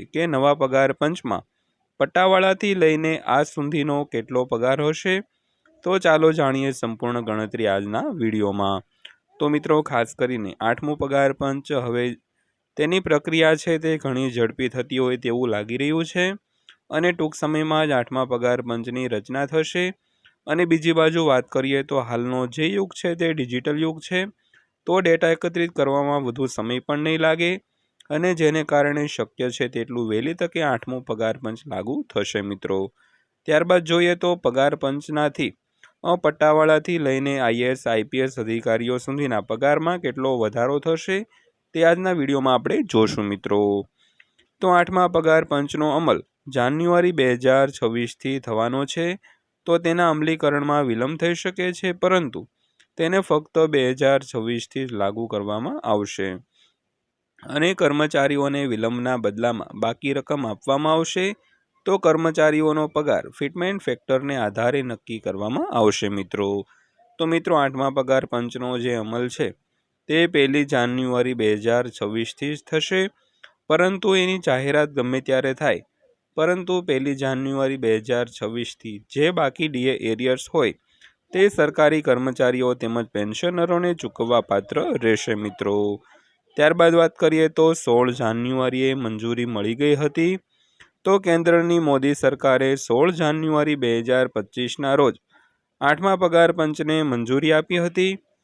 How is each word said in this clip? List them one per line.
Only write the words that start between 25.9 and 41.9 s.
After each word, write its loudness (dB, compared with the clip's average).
વધુ -2
સમય -4
પણ -4
નહીં 0
લાગે 2
અને 0
જેને 2
કારણે 0
શક્ય -6
છે -4
તેટલું -6
વહેલી -2
તકે -4
આઠમું -4
પગાર -2
પંચ -10
લાગુ -6
થશે -4
મિત્રો. -4
ત્યારબાદ 4
જોઈએ 2
તો 0
પગાર 2
પંચનાથી, -2
અ, 0
પટ્ટાવાળાથી 4
લઈને 0
આઈ 0
એ 0
એસ, -2
આઈ 2
પી -4
એસ -2
અધિકારીઓ -2
સુધીના -4
પગારમાં 0
કેટલો -2
વધારો 0
થશે -4
તે 4
આજના 4